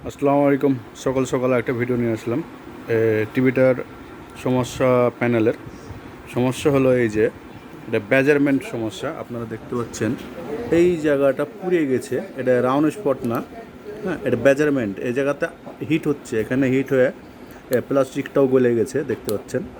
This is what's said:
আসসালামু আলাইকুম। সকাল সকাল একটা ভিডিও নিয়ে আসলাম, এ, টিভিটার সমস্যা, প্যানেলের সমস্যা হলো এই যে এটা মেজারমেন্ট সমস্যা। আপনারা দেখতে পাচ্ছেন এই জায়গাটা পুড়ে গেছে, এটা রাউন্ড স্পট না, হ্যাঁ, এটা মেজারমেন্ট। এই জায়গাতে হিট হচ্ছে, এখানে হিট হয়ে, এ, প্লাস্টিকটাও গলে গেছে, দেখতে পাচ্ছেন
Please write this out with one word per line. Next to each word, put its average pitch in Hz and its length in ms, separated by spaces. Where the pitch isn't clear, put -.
আসসালামু 139 420
আলাইকুম। 139 280
সকাল 131 280
সকাল 127 280
একটা 123 200
ভিডিও 120 240
নিয়ে 117 160
আসলাম, 120 300
এ, 110 360
টিভিটার 131 400
সমস্যা, 127 760
প্যানেলের 120 360
সমস্যা 127 360
হলো 131 260
এই 120 120
যে 107 160
এটা 113 120
মেজারমেন্ট 139 520
সমস্যা। 117 360
আপনারা 117 260
দেখতে 113 320
পাচ্ছেন 117 380
এই 175 260
জায়গাটা 143 480
পুড়ে 175 420
গেছে, 127 340
এটা 123 260
রাউন্ড 143 300
স্পট 135 340
না, 120 160
হ্যাঁ, 175 200
এটা 120 120
মেজারমেন্ট। 135 600
এই 123 140
জায়গাতে 139 340
হিট 156 160
হচ্ছে, 143 340
এখানে 131 260
হিট 131 260
হয়ে, 127 180
এ, 123 180
প্লাস্টিকটাও 139 580
গলে 123 280
গেছে, 117 300
দেখতে 113 280
পাচ্ছেন - 300